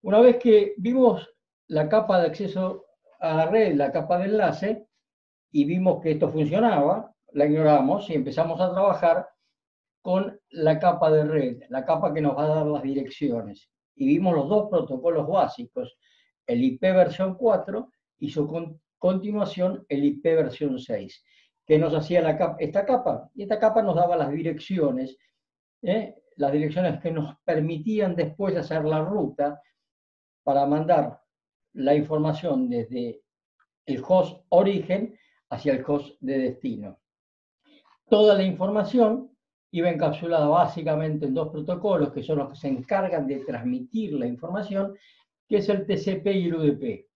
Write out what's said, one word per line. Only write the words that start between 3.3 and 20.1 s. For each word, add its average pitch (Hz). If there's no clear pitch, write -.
la 160
red, 190
la 139
capa 170
de 185
enlace, 196
y 143
vimos 180
que 160
esto 156
funcionaba, 160
la 147
ignoramos 151
y 165
empezamos 156
a 180
trabajar 180
con 185
la 156
capa 170
de 156
red, 139
la 131
capa 160
que 160
nos 143
va 147
a 156
dar 151
las 147
direcciones. 131
Y 139
vimos 170
los 143
dos 208
protocolos 147
básicos, 127
el 120
I 131
P 185
versión 185
cuatro 214
y 147
su 147
con-, 160
continuación, 190
el 143
I 143